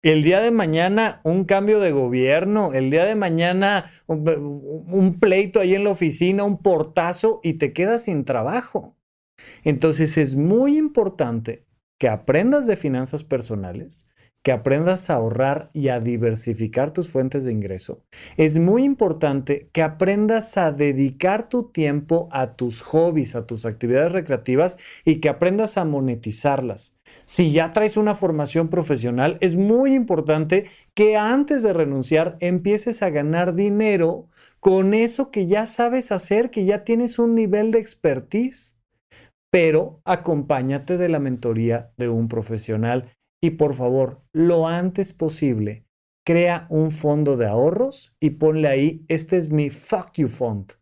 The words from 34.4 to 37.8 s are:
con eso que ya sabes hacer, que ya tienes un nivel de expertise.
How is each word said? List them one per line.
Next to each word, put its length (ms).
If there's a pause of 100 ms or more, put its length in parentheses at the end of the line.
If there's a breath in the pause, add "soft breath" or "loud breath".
con 340
eso 380
que 160
ya 220
sabes 420
hacer, 400
que 140
ya 180
tienes 380
un 160
nivel 340
de 80
expertise. 1000 (760 soft breath)